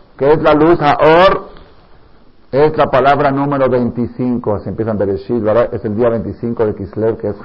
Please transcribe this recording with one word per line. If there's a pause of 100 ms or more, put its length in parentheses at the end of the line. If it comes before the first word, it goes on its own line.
(180)
que
es
la
luz,
Haor, (1000)
es
la
palabra
número
veinticinco,
se
empieza
en
Bereshit,
¿verdad?
Es
el
día
veinticinco
de
Kislev,
que
es